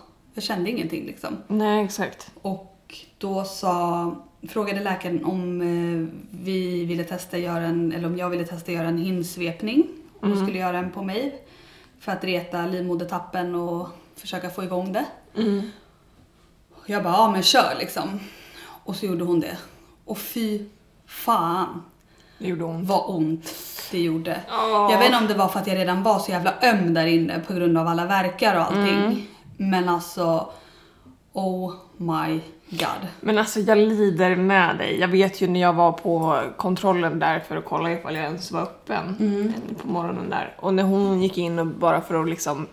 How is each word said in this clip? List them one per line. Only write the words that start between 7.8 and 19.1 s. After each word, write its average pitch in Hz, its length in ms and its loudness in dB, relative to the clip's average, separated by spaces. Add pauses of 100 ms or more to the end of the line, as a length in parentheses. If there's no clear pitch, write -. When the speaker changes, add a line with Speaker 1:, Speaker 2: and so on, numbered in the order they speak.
Speaker 1:
eller 170 160 -4
om 175 100 -2
jag 180 120 -2
ville 175 160 -2
testa 170 260 -10
göra 165 160 -2
en 170 100 0
hinsvepning. 180 920 0 (320)
Hon 202 120 2
Speaker 2:
Mm. 196 140 2
Speaker 1:
skulle 190 140 -2
göra 180 180 -2
en 180 140 -4
på 196 120 -8
mig 226 420 -6 (540)
för - 120 -6
att 190 120 -6
reta 175 420 -2
livmodertappen 180 920 -4
och 175 320 -2 (280)
försöka 180 340 -8
få 190 140 -8
igång 185 300 -4
det. 247 120 -2 (320)
Speaker 2:
Mm. 202 240 2 (1200)
Speaker 1:
Jag 208 180 -2
bara, 175 100 0
"Ja, 214 180 6
men 190 120 2
kör", - 360 6
liksom. 185 400 -6 (640)
Och 190 120 -8
så 214 100 -6
gjorde 175 180 0